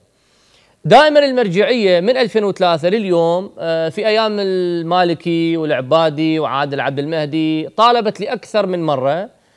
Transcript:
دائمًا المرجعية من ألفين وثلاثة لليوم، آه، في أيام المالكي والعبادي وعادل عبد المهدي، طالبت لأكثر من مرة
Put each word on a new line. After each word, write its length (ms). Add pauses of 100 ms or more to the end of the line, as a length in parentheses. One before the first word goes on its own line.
(840)
دائمًا 400
المرجعية 760
من 180
ألفين 260
وثلاثة 460
لليوم، 720
آه، 300
في 180
أيام 320
المالكي 1200
والعبادي 800
وعادل 400
عبد 200
المهدي، 680
طالبت 520
لأكثر 440
من 180
مرة 460 (280)